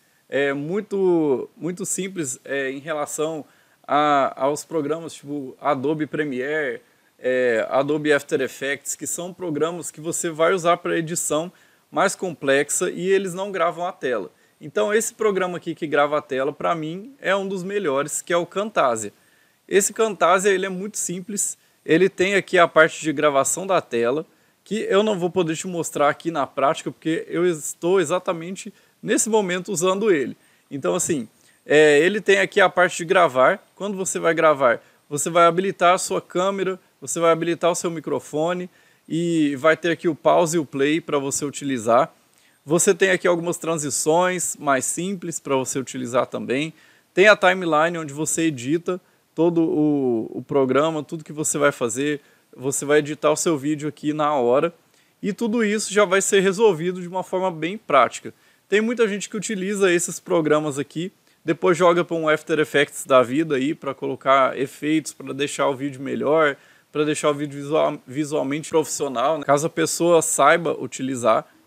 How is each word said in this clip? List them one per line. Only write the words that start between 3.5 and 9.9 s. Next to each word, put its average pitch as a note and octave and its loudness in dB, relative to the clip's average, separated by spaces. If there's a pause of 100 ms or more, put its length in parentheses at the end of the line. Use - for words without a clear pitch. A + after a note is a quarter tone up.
a, C#3+ 2
aos D3 -2
programas D#3 -6
tipo C#3+ -12
Adobe C#3+ -2
Premiere, C#3 -6 (360)
é, B2 0
Adobe D3 0
After C#3+ 0
Effects, C3+ -6
que D3+ -12
são F3+ -8
programas E3 -4
que - -18